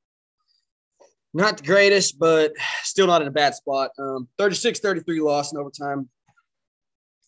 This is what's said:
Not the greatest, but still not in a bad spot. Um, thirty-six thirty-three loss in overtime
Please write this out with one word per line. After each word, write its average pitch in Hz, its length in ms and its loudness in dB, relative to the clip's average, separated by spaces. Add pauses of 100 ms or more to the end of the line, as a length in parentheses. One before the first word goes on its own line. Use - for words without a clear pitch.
(1300)
Not 202 240 0
the 151 60 -16
greatest, 196 560 4
but 160 340 4 (300)
still - 240 0
not 170 160 4
in 143 60 -4
a - 40 -8
bad 143 220 2
spot. 135 440 -4
Um, 135 380 -8
thirty-six 202 440 -2
thirty-three 170 400 -4
loss 147 320 -2
in 151 60 -8
overtime 139 520 -8 (1160)